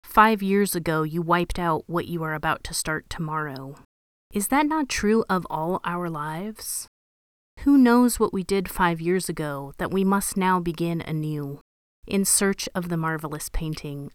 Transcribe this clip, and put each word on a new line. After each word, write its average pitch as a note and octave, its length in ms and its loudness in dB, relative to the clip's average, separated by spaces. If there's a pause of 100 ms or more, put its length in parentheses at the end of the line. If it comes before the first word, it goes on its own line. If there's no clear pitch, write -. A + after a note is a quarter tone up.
Five G#3+ 380 6
years G3 340 2
ago, D#3+ 280 0
you D#3 180 -2
wiped F3 380 2
out E3+ 280 0
what E3+ 200 -4
you E3 160 -6
are D#3 100 -4
about D#3 300 -2
to E3 100 -12
start - 360 -6
tomorrow." D3+ 680 -6 (580)
Is G3+ 140 -2
that D4 180 4
not D4+ 240 0
true G#3+ 400 2
of F3+ 220 0
all D#3+ 320 -2
our F3 260 -4
lives? D#3+ 760 -8 (720)
Who C#4+ 180 6
knows B3 420 6
what A3 140 0
we F#3+ 100 -2
did G3 260 -2
five E3+ 300 0
years F3 300 -2
ago C#3+ 480 -6
that - 140 -4
we F#3+ 120 2
must G3 320 2
now F#3 240 2
begin E3+ 420 -2
anew? D3+ 580 -6 (500)
In G3 160 2
search - 500 0
of F3 140 -4
the E3+ 80 -2
marvelous D#3 520 -4
painting D3 640 -6